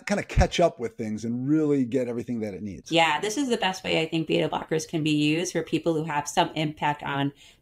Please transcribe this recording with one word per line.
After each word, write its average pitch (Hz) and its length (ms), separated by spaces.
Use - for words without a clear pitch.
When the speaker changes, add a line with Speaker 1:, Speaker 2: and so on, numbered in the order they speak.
Speaker 1:
kinda 202 180
catch - 380
up 165 180
with 117 180
things 110 280
and 123 240
really 147 340
get 123 240
everything 117 340
that 107 120
it 85 100
needs. 95 280
Speaker 2:
Yeah, 160 280
this 214 180
is 277 120
the 233 80
best 185 260
way 170 180
I 160 60
think 160 200
beta 170 200
blockers - 400
can 156 160
be 156 80
used 151 400
for 170 120
people 165 320
who 156 100
have 147 240
some 170 260
impact 151 480
on 143 300